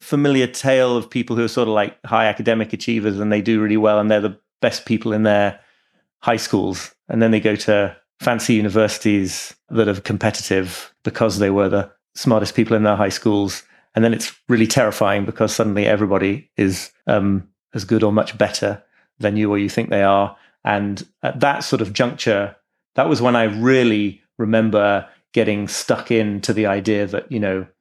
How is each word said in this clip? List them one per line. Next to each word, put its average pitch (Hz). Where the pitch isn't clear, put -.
familiar 143
tale 127
of 110
people 117
who 117
are 110
sort 117
of, 107
like, 104
high 110
academic 110
achievers 107
and 107
they 104
do 110
really 107
well 107
and 107
they're 107
the 101
best -
people 110
in 107
their 101
high 113
schools. 95
And 113
then 113
they 107
go 107
to 101
fancy 117
universities 104
that 113
are 98
competitive 95
because 101
they 98
were 98
the 98
smartest 107
people 113
in 107
their 104
high 101
schools. 101
And 113
then 117
it's -
really 113
terrifying 101
because 107
suddenly 104
everybody 101
is, 95
um, 101
as 104
good 107
or 104
much 107
better 104
than 104
you 107
or 104
you 101
think -
they 101
are. 98
And 101
at 123
that 139
sort 127
of 101
juncture, 104
that 143
was 131
when 120
I 113
really 110
remember 107
getting 104
stuck -
into 104
the 107
idea 101
that, 95
you 113
know, 95